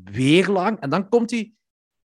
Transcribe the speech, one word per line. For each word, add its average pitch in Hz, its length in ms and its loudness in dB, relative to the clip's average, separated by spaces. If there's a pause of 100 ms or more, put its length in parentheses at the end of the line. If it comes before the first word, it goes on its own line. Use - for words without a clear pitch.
weer 135 460 2
lang. 196 300 -2
En 139 100 -8
dan 190 180 -2
komt 233 220 2
hij 226 220 -8 (600)